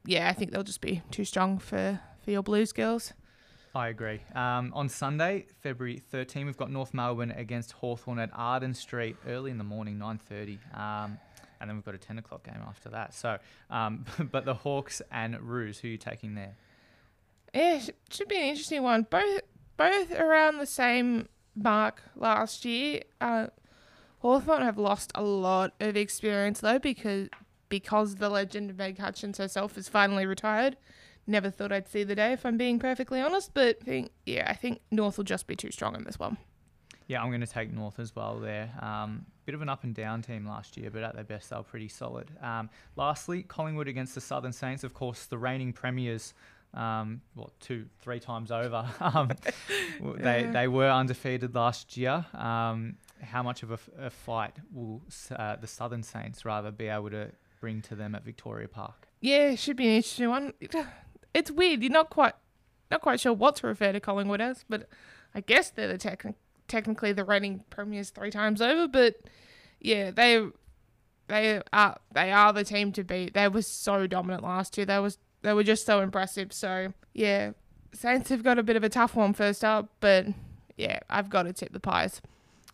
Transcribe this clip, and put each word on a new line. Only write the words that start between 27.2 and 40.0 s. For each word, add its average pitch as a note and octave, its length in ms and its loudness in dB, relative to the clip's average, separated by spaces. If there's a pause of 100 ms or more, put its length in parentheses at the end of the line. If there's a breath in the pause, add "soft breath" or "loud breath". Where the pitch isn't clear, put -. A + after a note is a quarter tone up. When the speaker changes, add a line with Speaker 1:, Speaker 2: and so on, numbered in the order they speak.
Speaker 1:
because G3+ 460 0
the G3+ 140 -2
legend G3+ 460 -2
Meg F#3+ 220 -6
Hutchins G3+ 400 -8
herself G3 380 -4
has F#3+ 120 -12
finally G3 380 4
retired. G#3+ 520 0 (520 soft breath)
Never G3+ 200 2
thought G3+ 240 -4
I'd G3 160 -4
see G#3 160 -2
the G3+ 100 -2
day, G#3+ 160 4
if C4 140 -4
I'm A#3 100 0
being A#3+ 240 2
perfectly B3+ 400 -2
honest. F4 340 0
But B3 280 4
I - 20 -20
think, C3 280 -4 (140)
yeah, - 240 -2
I - 40 2
think A#3+ 260 -4 (120)
North G#3 260 2
will G3+ 80 -2
just F#3 200 -4
be - 120 -8
too - 140 -10
strong - 220 -4
in - 120 -10
this - 120 -12
one. G#2 200 -6 (720 soft breath)
Speaker 2:
Yeah, B2+ 140 -4
I'm B2 100 -2
gonna A#2+ 140 -4
take A2+ 280 -8
North G#2+ 260 -8
as A2+ 160 -10
well A2 240 -6
there. G#2+ 400 -8
Um, G#2+ 460 -8 (200)
bit D3 80 -10
of D3+ 80 -8
an D3+ 60 -6
up C3+ 160 -6
and A#2+ 100 -4
down A2 280 -6